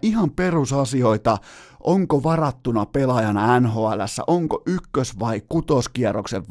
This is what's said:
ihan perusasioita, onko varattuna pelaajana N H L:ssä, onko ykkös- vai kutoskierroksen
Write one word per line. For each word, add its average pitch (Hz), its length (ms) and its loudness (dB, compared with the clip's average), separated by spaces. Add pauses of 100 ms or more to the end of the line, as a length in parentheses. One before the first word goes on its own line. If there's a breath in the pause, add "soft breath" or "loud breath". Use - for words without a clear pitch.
ihan 214 280 2
perusasioita, 131 1080 0 (460 loud breath)
onko 160 380 2
varattuna 135 640 0
pelaajana 120 720 2
N 127 60 4
H 110 100 0
L:ssä, 107 500 -2
onko 170 400 0
ykkös- 139 520 -4
vai 113 300 -4
kutoskierroksen 117 1040 -2